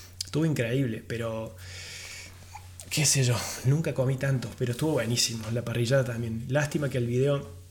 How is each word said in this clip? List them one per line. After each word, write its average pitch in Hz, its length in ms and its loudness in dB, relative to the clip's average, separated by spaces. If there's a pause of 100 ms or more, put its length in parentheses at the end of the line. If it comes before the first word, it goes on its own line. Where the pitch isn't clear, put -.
(240)
Estuvo 151 200 0
increíble, 127 640 0
pero 113 480 -4 (1400)
qué 156 140 2
sé 139 180 4
yo, 123 140 4 (280)
nunca 143 300 4
comí 131 220 2
tanto, 131 420 0
pero 123 140 0
estuvo 156 200 2
buenísimo, 117 600 0
la 117 120 0
parrillada 120 400 4
también. 117 440 -4
Lástima 143 400 2
que 131 100 0
el 120 80 2
video 139 420 2 (220)